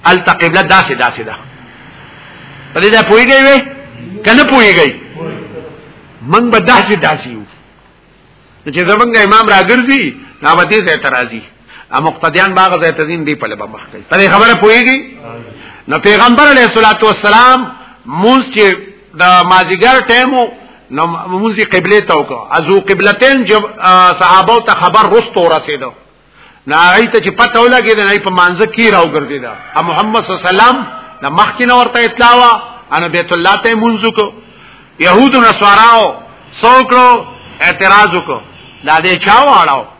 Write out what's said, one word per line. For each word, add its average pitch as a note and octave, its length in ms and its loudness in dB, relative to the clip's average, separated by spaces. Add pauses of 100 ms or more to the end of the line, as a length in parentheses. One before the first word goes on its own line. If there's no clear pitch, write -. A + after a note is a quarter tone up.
الته F3+ 260 0
قبله E3+ 280 -2
داسې، F3+ 320 0 (100)
داسې A#2+ 260 -6
ده. A2 60 -14 (1400)
په D#3 80 -4
دې G3+ 120 2
ځای A3+ 160 2
پوهېږئ B3+ 360 4
وې؟ C#4 120 4 (680)
که A3 80 2
نه C#4+ 100 4
پوهېږئ؟ G#3 480 2 (1400)
موږ A3+ 120 2 (100)
به A3 60 2
داسې، G#3 360 0 (120)
داسې D#3 200 -6
یو. A2 160 -16 (1200)
نو D3+ 60 -10
چې E3+ 180 -4
زمونږ A3+ 280 0
امام G#3+ 320 2
راګرځي، A3+ 540 0 (380)
نو D3+ 140 2
به F3 80 2
دې G#3 240 0
ځای D#3 160 0
ته C#3+ 60 -2
راځي. B2 320 -6 (500)
ا C3 80 -2
مقتدیان E3 540 -2
به F#3 80 2
هغه F#3 220 2
ځای D#3+ 80 0
ته D#3+ 140 -6
ځي، E3 100 -8 (120)
دې D3+ 140 -4
پله G#2+ 140 -8
به G#2 100 -14
مخ G#2+ 160 -20 (100)
کوي. G2+ 180 -20
په D#3+ 80 -2
دې G3 160 2
خبره A3 200 4
پوهېږئ؟ A#3 460 2 (880)
نو D3+ 120 -4
پیغمبر A#3 540 2
علیه B3+ 160 4
الصلاة G#3+ 340 0
والسلام A3 560 2 (460)
مونځ G#3 380 0 (120)
چې G3 220 2 (420)
د F3+ 40 0 (280)
مازدیګر F#3 460 2 (120)
ټایم B3+ 240 0
و، B3+ 100 0 (480)
نو D3 160 -4
مونځ F#3 500 -6
یې - 160 0
قبلې F#3+ 340 0
ته F3+ 80 0
وکړو. C3+ 260 -4 (140)
ا - 20 0 (100)
ذو G3 120 2 (100)
قبلتین G#3 560 0
جب-، G#3 340 -2
ا F3+ 400 4
صحابو G#3 400 2
ته A3 140 -2
خبر G3 300 0 (120)
رستو A3 280 0
ورسېدو. D3+ 480 -4 (760)
نو C#3+ 100 -4
هغوی F#3 300 2
ته A#3 120 0
چې F#3 200 -4
پته - 200 0
ولګېده، A#3 440 2
نو G3 60 0
هغوی G3+ 180 0
په F#3+ 120 -4
مانځه F3 260 0
کې A3 300 -2
راوګرځېده. C#3+ 560 -4 (240)
ا D3+ 60 -2
محمد G3+ 420 -4
صلی F#3+ 100 -8
الله F3 140 -6
علیه F#3 60 0
وسلم B3+ 240 2 (460)
د - 20 -10 (140)
مخکې A3 280 -2
نه B3 120 2
ورته A#3+ 200 -2
اطلاع A#3+ 360 2
وه، A#3 260 2 (300)
ا D3+ 80 -4
نو E3+ 100 -6
بیت E3+ 240 -4
الله F3+ 220 0
ته G#3 140 -4
یې A3+ 60 -2
مونځ A3 300 -2
وکړو. A3 240 -2 (680)
یهودو A#3 420 2
نصاراو A3+ 640 4 (540)
څه A3 80 0 (100)
وکړو؟ B3 320 2 (520)
اعتراض F#3+ 560 2
وکړو. C#3 220 -8 (480)
دا D3+ 120 0
دې F3+ 260 -2
چا G3+ 200 4
واړو؟ D#3+ 360 2 (180)